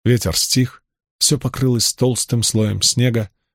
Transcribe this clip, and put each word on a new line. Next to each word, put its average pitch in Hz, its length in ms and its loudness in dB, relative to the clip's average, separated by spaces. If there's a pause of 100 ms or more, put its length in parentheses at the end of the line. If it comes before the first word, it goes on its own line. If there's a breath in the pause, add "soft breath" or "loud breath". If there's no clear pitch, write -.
Ветер 110 320 0
стих, - 460 -2 (360)
все - 200 0
покрылось 123 560 -2
толстым 123 480 0
слоем 107 400 0
снега, 117 480 0 (240)